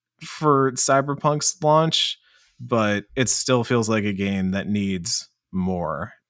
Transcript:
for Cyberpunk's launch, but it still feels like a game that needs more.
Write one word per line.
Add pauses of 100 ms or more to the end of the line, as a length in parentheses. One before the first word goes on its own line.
(200)
for
Cyberpunk's
launch, (400)
but (100)
it
still
feels
like
a
game
that
needs (240)
more. (160)